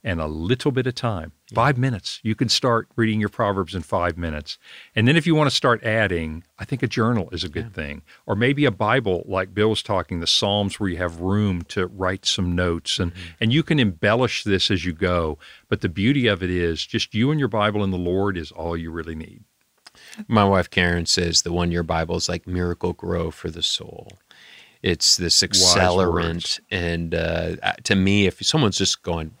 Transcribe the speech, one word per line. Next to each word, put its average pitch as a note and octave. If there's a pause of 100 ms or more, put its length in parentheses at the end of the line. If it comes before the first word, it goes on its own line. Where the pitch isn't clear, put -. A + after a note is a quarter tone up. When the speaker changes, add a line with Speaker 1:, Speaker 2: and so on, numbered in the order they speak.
Speaker 1:
and F2+
a D#2
little F#2
bit B2
of B2+
time, E2+ (180)
Speaker 2:
Yeah. G#2
Speaker 1:
five B2
minutes. B2+
You A2
can A#2+
start A#2
reading A2
your G#2
Proverbs G2
in F2
five F2
minutes. D#2+ (360)
And A2+
then D3+
if D#3+
you E3+
wanna D3+
start A#2+
adding, F2 (160)
I G2+
think C3+
a B2
journal A2+
is E2
a -
good D#2
Speaker 2:
Yeah. F#2+
Speaker 1:
thing. D2 (240)
Or G2
maybe C#3
a B2
Bible, G#2
like F#2+
Bill G#2
was G#2+
talking, F2+
the E2
Psalms, G2+
where G2+
you E2+
have E2+
room F#2+
to F#2
write F#2+
some F2
notes. F2
And, E2+
Speaker 2:
Mm-hmm. F2+ (180)
Speaker 1:
and A2+
you D#3
can D#3
embellish A2
this G2
as F2+
you F2+
go. E2+ (320)
But G#2
the -
beauty A#2
of F#2+
it F2+
is E2+
just -
you B2
and D#3
your C3+
Bible G#2
and G2
the F2+
Lord F#2
is D#2+
all E2+
you E2
really E2
need. - (840)
Speaker 2:
My G#2+
wife G2
Karen F2
says E2+
the E2+
one-year F2
Bible E2
is -
like F2+
Miracle-Gro F2
for -
the D#2+
soul. - (600)
It's -
this E2+
Speaker 1:
Wise F#2
Speaker 2:
accelerant. F2+ (220)
Speaker 1:
words. - (100)
Speaker 2:
And, E2+
uh, E2
uh, - (100)
to G#2
me, G2
if -
someone's C3
just -
going D#2+